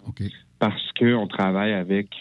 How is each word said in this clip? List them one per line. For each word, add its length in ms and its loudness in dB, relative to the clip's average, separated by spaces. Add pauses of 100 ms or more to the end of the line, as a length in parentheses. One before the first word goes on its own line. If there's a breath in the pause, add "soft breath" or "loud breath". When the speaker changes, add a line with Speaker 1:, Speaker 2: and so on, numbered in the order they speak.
Speaker 1:
Ok. 160 -8 (380 loud breath)
Speaker 2:
parce 400 0
qu'on 260 4
travaille 460 0
avec, 380 0 (100)